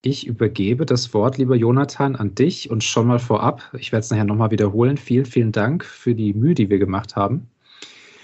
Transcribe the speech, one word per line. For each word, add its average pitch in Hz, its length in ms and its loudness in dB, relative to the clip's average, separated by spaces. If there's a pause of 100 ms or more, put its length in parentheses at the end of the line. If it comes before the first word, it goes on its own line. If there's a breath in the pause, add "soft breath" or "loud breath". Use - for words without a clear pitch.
ich - 220 -2
übergebe 117 580 0
das 123 280 -2
Wort, 117 240 0
lieber 131 180 2
Jonathan, 135 600 0
an 101 200 -4
dich - 340 0
und 113 140 -2
schon 120 240 0
mal 123 120 4
vorab, 120 580 -2
ich - 140 -10
werd's 110 180 -2
nachher 107 160 2
nochmal 107 260 2
wiederholen, 110 460 2
vielen, 131 280 0
vielen 113 280 0
Dank 120 320 0
für - 280 -4
die 107 200 0
Mühe, 131 220 2
die 101 140 2
wir 101 100 4
gemacht 98 360 -2
haben. 101 340 -2 (760 loud breath)